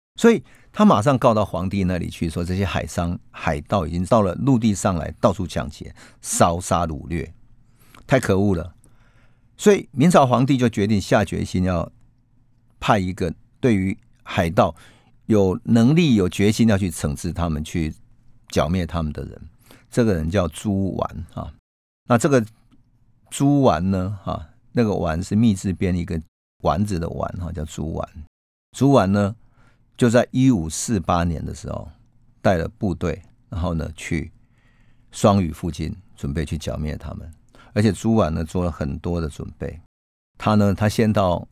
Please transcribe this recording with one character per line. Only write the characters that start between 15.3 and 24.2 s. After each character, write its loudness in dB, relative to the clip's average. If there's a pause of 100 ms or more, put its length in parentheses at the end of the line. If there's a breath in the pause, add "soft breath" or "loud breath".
能 4
力、 4
有 4
决 2
心 2
要 4
去 -2
惩 -4
治 -6
他 -2
们、 -4
去 -4 (540)
剿 0
灭 -2
他 -6
们 -4
的 -10
人。 -16 (500 soft breath)
这 2
个 2
人 -2
叫 0
朱 -4
丸 -6 (100)
啊。 -12 (540)
那 2
这 2
个 4 (840)
朱 2
丸 2
呢， -2